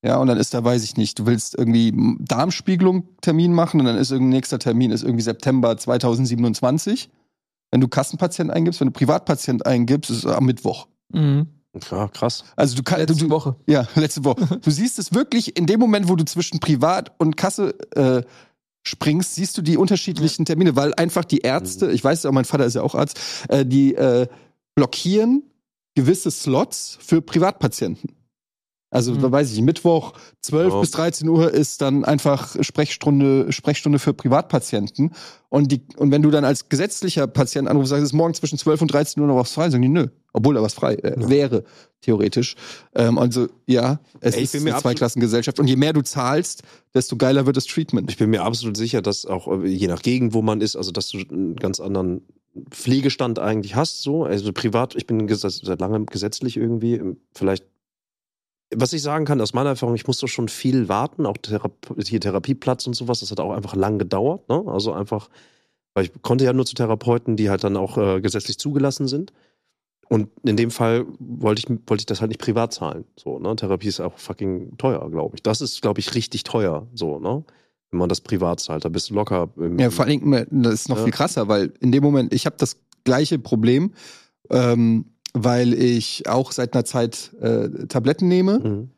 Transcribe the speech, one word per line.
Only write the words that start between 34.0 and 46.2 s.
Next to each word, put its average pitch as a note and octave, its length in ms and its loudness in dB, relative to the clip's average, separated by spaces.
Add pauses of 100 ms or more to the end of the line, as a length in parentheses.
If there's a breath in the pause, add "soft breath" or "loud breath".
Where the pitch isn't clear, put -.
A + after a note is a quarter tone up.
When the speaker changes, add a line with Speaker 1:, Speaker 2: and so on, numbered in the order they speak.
Speaker 1:
Privatpatienten. C3 960 0 (380 loud breath)
Und C#3 240 4
die, C3 80 -2 (160)
und C#3+ 140 4
wenn D3 100 4
du D3+ 100 6
dann D3 140 4
als C3 240 0
gesetzlicher E3 580 -2
Patient C3+ 400 0
anrufst, C3+ 220 2
sagst, C#3+ 140 2
"Es C#3+ 80 0
ist - 20 -8
morgen E3 200 2
zwischen D#3 240 -6
zwölf D#3 240 2
und D3 120 0
dreizehn D3 280 0
Uhr D3 60 4
noch C#3 80 4
was B2 160 2
frei?", E3 180 0
sagen B2+ 120 2
die, B2+ 80 4
"Nö." D3+ 180 4 (240)
Obwohl C#3 240 2
da A2+ 60 2
was G#2+ 120 0
frei, - 220 0
äh, - 240 -4
Speaker 3:
Ja. A#2+ 100 -2
Speaker 1:
wäre, C3 340 2 (360 soft breath)
theoretisch. G#2+ 560 0 (400 loud breath)
Ähm, A#2 220 4
also, A#2+ 320 0 (180)
ja, B2+ 320 2 (220 soft breath)
es - 140 0
Speaker 3:
Ey, A2+ 40 -2
ich B2 60 0
Speaker 1:
ist - 80 -4
Speaker 3:
bin D3 100 -4
mir D#3 60 0
Speaker 1:
eine B2+ 80 -2
Speaker 3:
absolut B2 180 0
Speaker 1:
Zweiklassengesellschaft. A#2 640 0
Und D3 80 4
je C3 80 4
mehr D3 160 2
du D3+ 100 2
zahlst, C#3 640 -4 (300 soft breath)